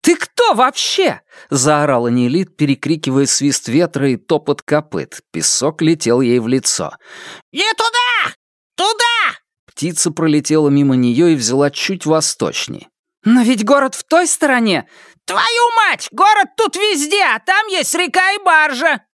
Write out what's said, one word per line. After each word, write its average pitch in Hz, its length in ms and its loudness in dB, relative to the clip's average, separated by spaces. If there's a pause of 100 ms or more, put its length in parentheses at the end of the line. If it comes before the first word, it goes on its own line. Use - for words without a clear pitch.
"Ты 339 140 4
кто - 380 -2
вообще?" 262 640 0 (280)
заорала 143 600 0
Нелит, 123 480 0
перекрикивая 139 680 0
свист - 420 -2
ветра 143 420 0
и 123 60 -2
топот - 460 -2
копыт. 147 580 -4 (100)
Песок 127 500 -2
летел 156 400 2
ей 123 200 2
в 113 80 -6
лицо. 120 440 -2 (600)
"Не 415 220 -2
туда! 466 600 -2 (400)
Туда!" 440 640 -2 (260)
Птица - 460 -4
пролетела 151 600 2
мимо 139 260 4
нее 127 320 2
и 165 80 4
взяла 135 340 0
чуть - 340 -6
восточнее. - 840 -4 (360)
"Но 240 180 4
ведь 220 220 0
город 262 300 2
в - 80 -12
той 339 240 2
стороне!" 240 640 0 (360)
"Твою 466 520 0
мать! 403 340 0
Город 392 460 2
тут 440 200 -2
везде, 381 460 0
а 240 160 0
там 403 300 0
есть 370 260 -4
река 359 380 0
и 415 120 -4
баржа!" 302 580 2 (120)